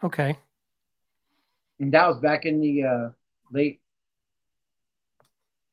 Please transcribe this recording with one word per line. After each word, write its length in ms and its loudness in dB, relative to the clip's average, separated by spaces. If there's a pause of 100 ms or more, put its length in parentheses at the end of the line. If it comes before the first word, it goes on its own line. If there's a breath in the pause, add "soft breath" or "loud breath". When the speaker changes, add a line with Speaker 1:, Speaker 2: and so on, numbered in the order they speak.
Speaker 1:
Okay. 340 -2 (1400)
Speaker 2:
And 140 -2
that 140 6
was 100 0
back 280 0
in 140 0
the, 240 0
uh, 260 -2 (420)
late, 280 -2 (1900)